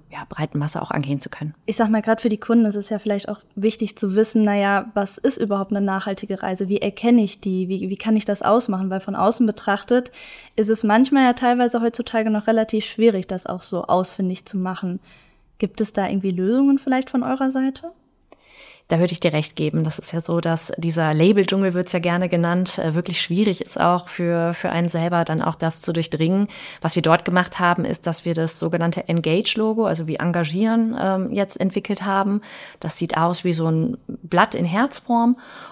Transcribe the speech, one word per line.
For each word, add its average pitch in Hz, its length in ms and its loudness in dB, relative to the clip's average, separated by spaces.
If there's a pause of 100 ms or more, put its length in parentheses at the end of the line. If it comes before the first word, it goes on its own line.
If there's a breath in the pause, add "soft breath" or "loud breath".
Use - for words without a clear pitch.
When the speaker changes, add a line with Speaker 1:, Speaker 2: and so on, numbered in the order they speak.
(120)
Speaker 1:
ja, - 180 -14
breiten 151 300 -4
Masse 147 220 -4
auch - 100 -6
angehen 139 280 -2
zu - 100 -10
können. 151 260 -10 (100)
Speaker 2:
Ich 208 100 -4
sag 220 140 2
mal, 220 140 2
grad 220 180 0
für 240 80 2
die 208 100 0
Kunden 226 260 4
ist 208 100 0
es 202 140 -6
ja 214 100 -4
vielleicht 202 300 -2
auch 208 100 -8 (160)
wichtig 214 420 -2
zu 190 180 -2
wissen, 220 280 4
na 202 120 4
ja, 202 380 2
was 202 240 -2
ist 269 200 0
überhaupt 196 340 -2
eine 202 140 0
nachhaltige 190 500 -4
Reise? 190 320 -4
Wie 196 140 0
erkenne 233 400 4
ich 196 180 -2
die? 185 300 -2
Wie, 190 200 -4
wie 196 60 -4
kann 220 220 0
ich 208 80 -2
das 202 160 -2
ausmachen? 196 480 2
Weil 190 100 -4
von 196 160 -8
außen 226 300 2
betrachtet 220 640 0 (460 loud breath)
ist 214 120 2
es 220 140 0
manchmal 262 400 4
ja 247 100 4
teilweise 247 480 2
heutzutage 233 480 -2
noch 208 180 0
relativ 220 380 2
schwierig, 214 400 2
das 185 200 -8
auch 180 160 -6
so - 240 -6
ausfindig 185 600 0
zu - 120 -8
machen. 185 420 -4 (600 soft breath)
Gibt - 200 -2
es 208 140 -2
da 190 160 0
irgendwie 196 220 -2
Lösungen 247 460 4
vielleicht 262 320 -2
von 247 140 0
eurer 262 280 0
Seite? 269 400 -4 (960 loud breath)
Speaker 1:
Da 165 120 2
würde 175 140 2
ich 160 60 -4
dir 160 140 2
recht 151 220 -2
geben. 156 280 0
Das 156 140 -2
ist - 160 -10
ja 165 80 -2
so, 170 200 -2
dass 165 360 -2
dieser 160 340 0
Label-Dschungel, 190 640 4
wird's 180 200 -2
ja 185 40 0
gerne 175 320 0
genannt, 175 480 0
äh, 160 160 0
wirklich 170 260 -2
schwierig 190 420 0
ist - 180 -6
auch 175 300 2
für, 170 440 0
für 170 160 -4
einen 170 200 0
selber, 170 360 0
dann 160 160 -2
auch 165 140 -2
das - 260 -4
zu - 100 -4
durchdringen. 165 580 0 (320 loud breath)
Was 160 140 0
wir 170 60 2
dort 165 240 4
gemacht 180 320 0
haben, 175 260 2
ist, - 220 -4
dass 165 200 -4
wir 170 100 0
das 165 240 -2
sogenannte 170 500 -2
Engage-Logo, 214 760 0
also 165 200 -2
wie 156 120 -4
engagieren, 190 840 0
ähm, 190 300 0
jetzt 196 280 -2
entwickelt 196 460 -2
haben. 196 360 0 (380 loud breath)
Das - 200 -6
sieht 165 180 -2
aus 170 260 0
wie 180 100 0
so 160 140 0
ein 160 300 0 (100)
Blatt - 460 0
in 175 120 -2
Herzform 233 720 0 (320 loud breath)